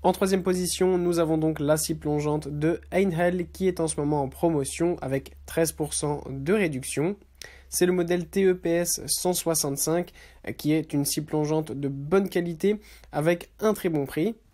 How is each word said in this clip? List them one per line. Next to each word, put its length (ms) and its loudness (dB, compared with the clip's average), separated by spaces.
En 80 4
troisième 320 2
position, 560 2
nous 220 2
avons 180 2
donc 220 0
la 160 4
scie 180 -2
plongeante 540 -2
de 320 -2
Einhell 640 0
qui 160 0
est 100 -2
en 80 0
ce 140 -4
moment 200 2
en 80 -2
promotion 720 0
avec 360 -4
treize 240 0
pour 240 -6
cent 340 -2
de 240 -2
réduction. 640 0
C'est 180 2
le 60 4
modèle 340 0
T 200 2
E 100 4
P 120 -4
S 380 0
cent 260 0
soixante-cinq, 760 -2
euh, 20 -8
qui 220 -2
est 200 0
une 120 2
scie 180 -2
plongeante 480 0
de 160 -4
bonne 420 0
qualité 520 0
avec 380 0
un 140 2
très 160 -2
bon 160 0
prix. 280 -2